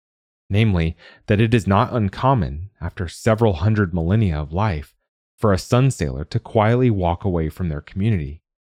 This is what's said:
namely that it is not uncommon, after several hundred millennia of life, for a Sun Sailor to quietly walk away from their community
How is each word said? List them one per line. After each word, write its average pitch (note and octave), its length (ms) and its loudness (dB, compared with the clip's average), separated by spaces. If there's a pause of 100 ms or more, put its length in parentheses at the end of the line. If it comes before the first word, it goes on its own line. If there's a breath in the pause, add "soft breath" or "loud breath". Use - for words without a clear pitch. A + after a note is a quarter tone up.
(500)
namely F#2+ 480 0 (300 loud breath)
that G#2 120 2
it A2+ 140 2
is G#2 140 2
not G2 260 2
uncommon, G2 800 -2 (100)
after E2+ 260 -8
several A2 460 2
hundred G2 400 0
millennia F2+ 440 0
of D2+ 160 -6
life, F2+ 420 -4 (420)
for G#2+ 160 2
a F2+ 60 0
Sun B2+ 320 2
Sailor C#2+ 340 -6
to - 140 -4
quietly A#2+ 500 2
walk F2+ 340 0
away E2+ 260 0
from F2+ 200 -6
their D2 120 -6
community F2+ 600 -4 (300)